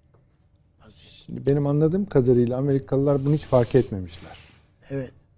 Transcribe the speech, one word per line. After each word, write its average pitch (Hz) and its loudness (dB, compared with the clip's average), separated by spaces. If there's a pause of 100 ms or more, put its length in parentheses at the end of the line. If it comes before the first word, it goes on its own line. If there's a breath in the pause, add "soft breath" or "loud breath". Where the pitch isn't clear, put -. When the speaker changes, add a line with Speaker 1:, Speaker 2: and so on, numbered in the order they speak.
(1300)
Speaker 1:
Şimdi 123 -12
benim 143 0
anladığım 156 0
kadarıyla 123 2
Amerikalılar 139 0
bunu 147 2
hiç 147 -4
fark 123 2
etmemişler. 98 -2 (540)
Speaker 2:
Evet. 135 -10 (280)